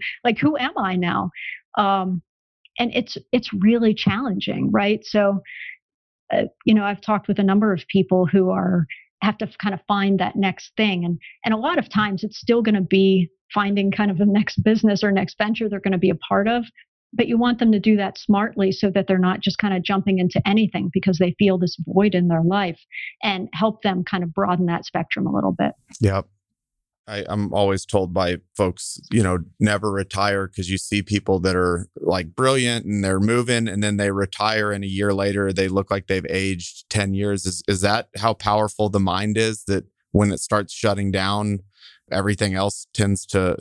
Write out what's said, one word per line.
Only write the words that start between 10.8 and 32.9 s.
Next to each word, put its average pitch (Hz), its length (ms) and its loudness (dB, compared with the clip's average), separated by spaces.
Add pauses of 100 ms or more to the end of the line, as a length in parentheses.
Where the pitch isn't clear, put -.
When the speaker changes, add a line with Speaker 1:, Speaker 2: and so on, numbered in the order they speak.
Speaker 1:
And, 170 140 -2 (260)
and 220 80 0
a 220 40 -2
lot 311 200 -2
of 240 100 -2
times 208 360 -2
it's 214 160 -8
still 233 240 2
gonna 208 180 2
be 190 480 4 (240)
finding 202 380 0
kind 208 180 0
of 180 80 -2
the 202 80 4
next 208 380 2
business 214 400 2
or 202 80 2
next - 260 0
venture 220 320 -2
they're 196 100 -6
gonna 190 200 0
be 185 100 2
a 185 60 0
part 196 320 0
of. 233 180 0 (500)
But 226 120 2
you 233 100 0
want 240 220 2
them 226 140 4
to 202 60 4
do 214 180 4
that 196 200 -4
smartly 202 540 0
so 202 180 0
that 190 180 0
they're 185 120 2
not 185 220 2
just - 180 -2
kind 202 160 0
of 180 80 -2
jumping 190 340 0
into 180 300 0
anything 202 440 0
because 185 280 0
they 175 180 2
feel 190 220 2
this 175 260 -2
void 185 300 2
in 175 120 2
their 165 140 2
life, 185 380 0 (420)
and 196 320 -4
help 214 300 -2
them 185 200 0
kind - 200 -4
of 165 100 -6
broaden 180 320 0
that 170 180 -2
spectrum - 440 -4
a 208 40 -4
little 202 240 0
bit. - 180 -2 (260)
Speaker 2:
Yep. 98 260 2 (800)
I, 104 220 -8
I'm 101 260 -2
always 98 320 2
told 92 280 -2
by 90 240 0 (180)
folks, - 420 -2 (140)
you 110 100 2
know, 90 180 0 (200)
never 104 320 0
retire, 98 560 -2
'cause 92 220 -8
you 95 80 -2
see 101 260 -2
people 98 380 0
that 92 140 0
are, 90 320 0 (100)
like, 87 360 -2
brilliant 123 520 0
and 101 180 -2